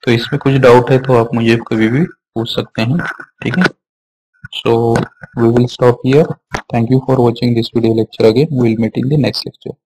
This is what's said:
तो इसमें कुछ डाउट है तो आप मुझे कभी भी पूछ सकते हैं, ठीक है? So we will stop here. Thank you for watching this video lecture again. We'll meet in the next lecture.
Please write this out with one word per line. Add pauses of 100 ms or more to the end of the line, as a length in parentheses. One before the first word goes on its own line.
तो
इसमें
कुछ
डाउट
है
तो
आप
मुझे
कभी
भी
पूछ
सकते
हैं, (460)
ठीक
है? (680)
So (420)
we
will
stop
here. (460)
Thank
you
for
watching
this
video
lecture
again.
We'll
meet
in
the
next
lecture.